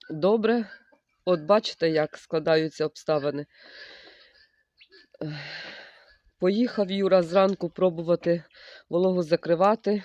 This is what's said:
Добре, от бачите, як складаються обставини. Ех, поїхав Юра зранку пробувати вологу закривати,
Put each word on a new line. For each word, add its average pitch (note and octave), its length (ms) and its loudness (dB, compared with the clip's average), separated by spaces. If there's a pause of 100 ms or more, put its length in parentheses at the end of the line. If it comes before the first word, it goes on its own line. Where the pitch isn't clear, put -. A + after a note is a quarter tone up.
Добре, G#3+ 560 0 (600)
от F3+ 160 0
бачите, E3+ 480 0
як D#3 280 -2
складаються D#3+ 680 -2
обставини. D3 600 -4 (1800)
Ех, D3+ 120 -8 (1080)
поїхав G3+ 520 0
Юра F#3+ 320 4
зранку F#3 460 0
пробувати E3+ 720 0 (460)
вологу F3+ 340 2
закривати, F#3+ 800 0